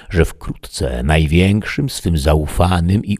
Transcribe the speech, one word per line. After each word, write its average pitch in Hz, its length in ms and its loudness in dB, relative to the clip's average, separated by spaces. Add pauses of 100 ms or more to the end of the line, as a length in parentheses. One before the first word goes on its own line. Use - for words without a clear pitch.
(100)
że 82 140 2
wkrótce - 800 -8
największym 92 880 2
swym - 280 -2
zaufanym 82 840 2
i 101 160 -4